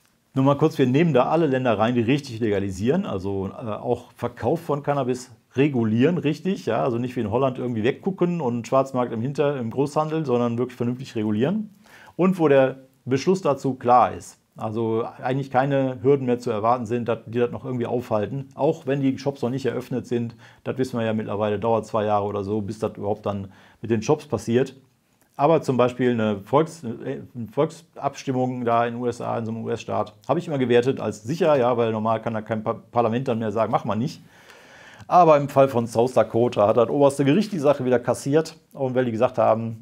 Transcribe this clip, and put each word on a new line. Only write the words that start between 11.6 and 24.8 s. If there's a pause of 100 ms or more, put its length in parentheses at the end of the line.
Und
wo
der (300)
Beschluss
dazu
klar
ist. (220)
Also (180)
eigentlich
keine
Hürden
mehr
zu
erwarten
sind,
dat-,
die
das
noch
irgendwie
aufhalten.
Auch
wenn
die
Shops
noch
nicht
eröffnet
sind, (280)
das
wissen
wir
ja
mittlerweile,
dauert
zwei
Jahre
oder
so,
bis
das
überhaupt
dann (320)
mit
den
Shops
passiert. (640)